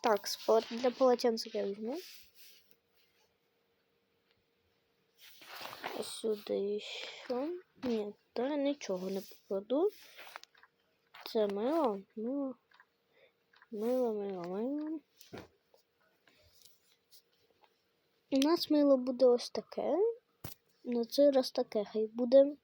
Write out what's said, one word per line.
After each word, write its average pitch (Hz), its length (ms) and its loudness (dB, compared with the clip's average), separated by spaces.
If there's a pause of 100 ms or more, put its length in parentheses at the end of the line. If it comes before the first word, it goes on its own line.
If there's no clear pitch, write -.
Так, 214 240 2
спо-, - 340 2 (100)
для 247 200 0
полотенця 240 640 2
я 202 100 -4
візьму. 214 340 -8 (4000)
Сюди 208 760 -4
ще. - 680 -8 (340)
Ні, 214 320 -2 (180)
та 269 240 -4
нічого 240 540 -4
не 190 100 -4
покладу. 240 680 -2 (1400)
Це 214 200 0
мило, 214 560 -2 (140)
мило. 262 380 -6 (1160)
Мило, 233 440 0
мило, 196 300 -6
мило. 285 560 -6 (3250)
У 269 80 4
нас 311 320 2
мило 285 260 6
буде 254 300 2
ось 240 240 4
таке. 226 480 -4 (920)
На 240 160 -2
цей 285 260 6
раз 262 200 2
таке 226 420 -2
хай 220 140 0
буде. 254 580 6